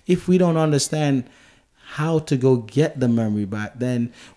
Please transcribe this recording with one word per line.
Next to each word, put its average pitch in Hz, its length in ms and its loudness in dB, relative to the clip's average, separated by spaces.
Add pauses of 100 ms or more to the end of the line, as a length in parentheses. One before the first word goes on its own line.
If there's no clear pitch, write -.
if 180 220 0
we 180 80 4
don't 170 220 2
understand 147 680 0 (680)
how 156 240 -2
to 151 180 0
go 127 200 4
get 131 440 -2
the 127 80 0
memory 107 380 0
back, 104 320 -10
then 120 340 -4 (240)